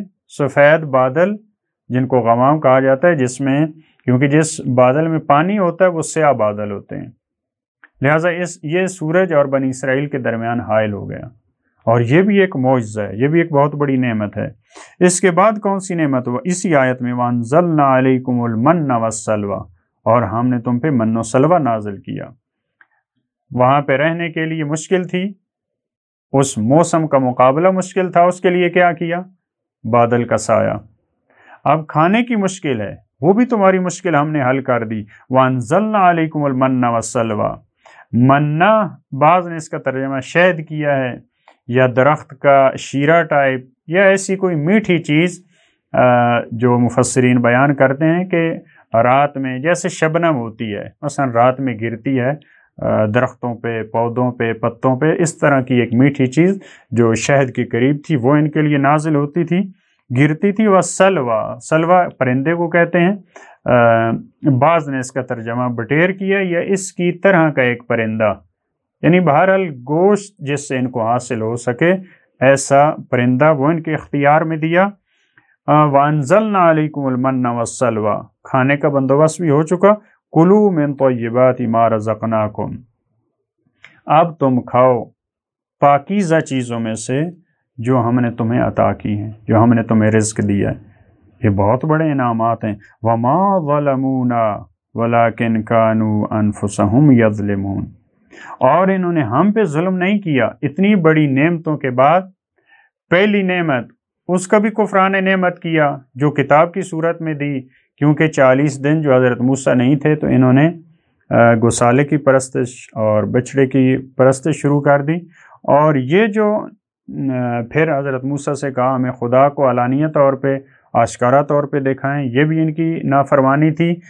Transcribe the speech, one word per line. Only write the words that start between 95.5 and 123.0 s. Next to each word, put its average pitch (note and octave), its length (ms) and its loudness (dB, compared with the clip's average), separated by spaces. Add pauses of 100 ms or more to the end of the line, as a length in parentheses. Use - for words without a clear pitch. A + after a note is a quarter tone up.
كَانُوا A2 720 0
أَنفُسَهُمْ G#2+ 760 2
يَظْلِمُونَ"، G2+ 720 0 (720)
اور D#3 280 2
انہوں F#3 260 -2
نے D#3 100 0
ہم C#3 280 0
پہ A3 120 0
ظلم F3 340 -2
نہیں F#3+ 220 -2
کیا۔ C3 300 0 (120)
اتنی F#3+ 340 0
بڑی D#3 320 2
نعمتوں D3+ 500 -2
کے C3+ 120 -6
بعد C#3 320 2 (880)
پہلی G3+ 320 2
نعمت، E3+ 440 -2 (420)
اس F#3 200 -2
کا A3 100 2
بھی G#3+ 120 0
کفران G3 420 0
نعمت F#3+ 480 0
کیا D3+ 380 0 (180)
جو C#3+ 160 0
کتاب D3 420 2
کی G3 80 -6
صورت E3 400 -4
میں D#3+ 120 -6
دی، C#3+ 280 -6 (360)
کیونکہ D3+ 300 2
چالیس C3+ 560 2
دن D#3 180 0
جو C#3+ 140 2
حضرت B2 260 2
موسیٰ C3 340 0
نہیں B2+ 200 2
تھے D3+ 200 0
تو D3+ 120 -4
انہوں B2+ 260 4
نے، D3 160 6 (600)
آ، A#2 260 4
گوسالے A#2+ 500 2
کی D3+ 120 -2
پرستش C3 760 -2
اور G#2+ 300 0
بچڑے B2+ 440 0
کی C3 300 2
پرستش C3+ 580 0
شروع D3 260 -2
کر C#3+ 200 2
دی۔ D3 120 -2 (500)
اور D3+ 320 2
یہ D3 320 2
جو G#3+ 400 -2 (1040)
پھر D#3 280 0
حضرت C3+ 240 -6
موسیٰ C#3+ 300 -4
سے C#3 180 -6
کہا، B2+ 240 -2
"ہمیں B2+ 160 -2
خدا B2+ 380 2
کو C#3+ 200 0
علانیہ B2 380 0
طور C#3+ 260 2
پہ، C3+ 240 -2 (360)
آشکارا B2 480 2
طور C#3+ 220 0
پہ C#3+ 160 -4
دکھائیں۔" C3+ 520 -4
یہ C3 120 2
بھی D#3+ 180 0
ان D#3+ 120 -2
کی E3 300 -4